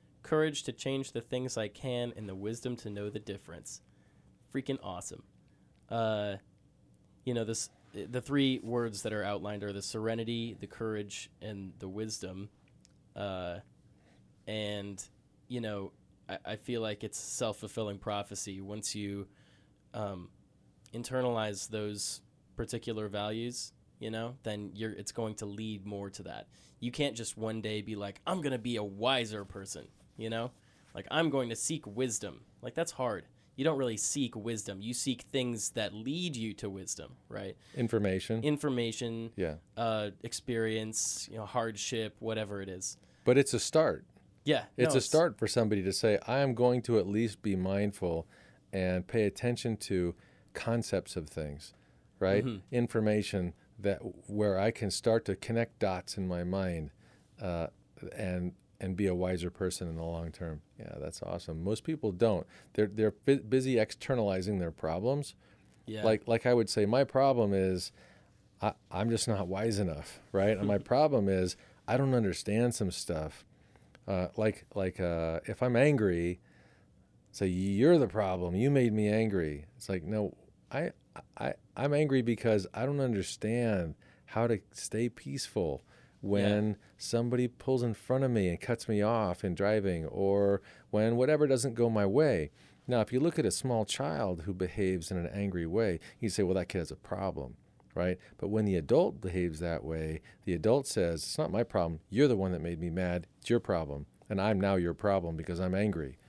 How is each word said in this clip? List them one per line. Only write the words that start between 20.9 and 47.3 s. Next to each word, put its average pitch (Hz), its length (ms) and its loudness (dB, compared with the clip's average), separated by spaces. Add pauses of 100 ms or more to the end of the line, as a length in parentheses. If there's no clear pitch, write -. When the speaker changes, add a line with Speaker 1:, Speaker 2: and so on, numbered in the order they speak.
Speaker 1:
internalize 120 760 -2
those 104 520 -6 (360)
particular 113 520 -4
values, 107 640 -4 (260)
you 110 120 -8
know, 117 320 -6
then 104 320 -6
you're, 107 180 -6
it's 104 200 -10
going 110 240 -4
to 107 100 -8
lead 104 400 -8
more 101 240 -6
to 95 140 -14
that. 55 220 -12 (340)
You 120 120 -4
can't 143 240 -2
just 117 220 -8
one 110 240 -4
day 107 200 -4
be 107 140 -6
like, 101 300 -8
"I'm 185 160 -2
gonna 131 160 -2
be 117 180 -4
a 107 80 -2
wiser 107 600 -2
person," 98 440 -12 (280)
you 110 140 -6
know? 113 200 -4 (440)
Like, - 160 -10
"I'm 160 200 2
going 131 180 0
to 113 80 -4
seek - 300 -4
wisdom." 104 560 -4 (200)
Like, 120 120 -10
that's 165 180 -2
hard, 110 320 -4 (320)
you 131 80 -2
don't 151 140 2
really 120 180 0
seek 127 400 -2
wisdom. 104 440 -6
You 113 140 -6
seek 123 280 -2 (100)
things 123 380 -2
that 104 240 -4
lead 147 420 -4
you 110 180 -4
to 110 140 -6
wisdom, 95 440 -8 (160)
right? 101 280 -10 (200)
Speaker 2:
Information. 110 680 0
Speaker 1:
Information, 120 920 -2
Speaker 2:
Yeah. 82 200 -2 (200)
Speaker 1:
uh, 110 340 -2 (120)
experience, 110 1080 -4
you 107 80 -12
know, 104 80 -8
hardship, 110 720 -4
whatever 107 420 -4
it 98 60 -8
is. 92 280 -8 (280)
Speaker 2:
But 127 140 8
it's 135 160 4
a 117 60 2
start. 147 440 2 (400)
Speaker 1:
Yeah, 135 200 2 (120)
Speaker 2:
It's 123 140 4
Speaker 1:
no, 135 40 2
Speaker 2:
a - 40 4
Speaker 1:
it's 120 80 2
Speaker 2:
start 156 320 4
for 113 80 0
somebody 107 360 4
to 95 100 2
say, 107 340 4
"I 131 140 2
am 139 140 4
going 123 280 4
to 113 160 4
at 90 80 4
least 104 340 0